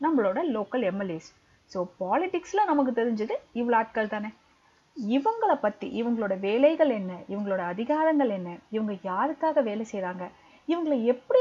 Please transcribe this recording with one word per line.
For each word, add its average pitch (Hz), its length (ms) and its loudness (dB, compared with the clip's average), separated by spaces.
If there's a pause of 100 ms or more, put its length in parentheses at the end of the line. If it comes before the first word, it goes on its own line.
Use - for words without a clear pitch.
நம்மளோட 233 340 2 (180)
local - 340 -2
எம் 196 140 -2
L 180 120 -4
As. - 140 -14 (420)
So 190 80 -4 (200)
பாலிடிக்ஸ்ல 339 600 -2 (120)
நமக்கு 277 260 2
தெரிஞ்சது 233 360 0 (260)
இவ்வளவு 240 200 2
ஆட்கள் 220 340 -2
தானே. 214 160 -8 (880)
இவங்கள 440 360 2 (120)
பத்தி, 208 240 -4 (120)
இவங்களோட 226 340 0 (120)
வேலைகள் 285 520 4
என்ன, 185 140 -6 (200)
இவங்களோட 196 300 -2 (100)
அதிகாரங்கள் 285 680 2
என்ன, 175 120 -8 (260)
இவங்க 214 180 -2 (140)
யாருக்காக 285 600 0
வேலை 214 240 -4
செய்றாங்க, 180 320 -6 (480)
இவங்களை 320 240 0 (160)
எப்படி 508 280 4